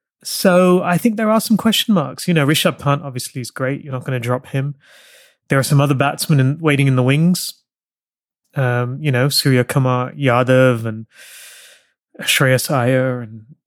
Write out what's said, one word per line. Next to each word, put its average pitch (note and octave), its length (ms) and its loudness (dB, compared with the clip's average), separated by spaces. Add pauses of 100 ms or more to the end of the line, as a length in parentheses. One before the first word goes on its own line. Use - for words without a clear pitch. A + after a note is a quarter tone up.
(220)
So F3+ 600 2
I E3+ 160 -2
think A3+ 180 0
there A3 140 0
are A3 100 2
some A3 160 0
question A3 380 0
marks. C3 340 -2
You F3+ 60 2
know, D3 120 2
Rishabh D#3 320 0
Pant C#3+ 240 -2
obviously B2+ 380 -12
is A#2 100 -12
great. C3+ 320 -6
You're C#3 120 -12
not B2+ 100 -10
gonna C3 160 -4
drop B2 280 -4
him. C#3 260 -4 (720)
There C#3 100 2
are C3 60 2
some C#3+ 160 2
other C#3 140 2
batsmen C#3 440 0
in, C3+ 220 2
waiting C#3+ 260 2
in C3+ 80 2
the B2+ 80 2
wings. D#3 520 0 (1000)
Um, B2 460 -2
you D3+ 100 -2
know, C3 180 2
Surya C3 360 2
Kumar B2+ 480 0
Yadav B2+ 720 2
and A2+ 220 -10 (1120)
Shreyas - 500 0
Iyer B2+ 500 0
and A2 260 -16 (200)